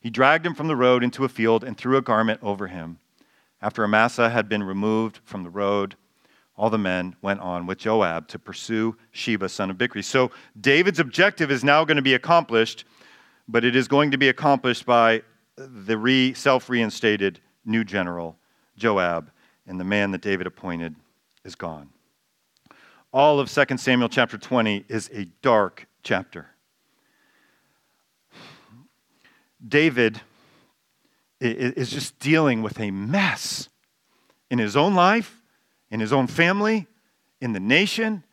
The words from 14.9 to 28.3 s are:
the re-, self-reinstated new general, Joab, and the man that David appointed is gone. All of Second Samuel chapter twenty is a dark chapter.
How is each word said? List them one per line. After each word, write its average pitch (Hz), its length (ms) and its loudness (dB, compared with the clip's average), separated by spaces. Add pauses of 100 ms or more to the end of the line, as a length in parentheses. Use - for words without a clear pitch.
the 113 420 -6
re-, 131 340 2
self-reinstated 113 1080 0 (240)
new 113 200 -2
general, 87 540 -6 (380)
Joab, 90 540 -2 (360)
and 90 140 -10
the 90 40 -6
man 101 280 0
that 90 80 -6
David 95 260 -4
appointed 85 480 -10 (500)
is 90 100 -18
gone. 76 360 -14 (1200)
All 143 280 4
of 123 80 -2
Second 135 300 0
Samuel 123 300 2
chapter 117 280 0
twenty 107 520 -2
is 113 240 -6
a 101 120 -10 (180)
dark 107 440 0 (160)
chapter. - 480 -6 (3250)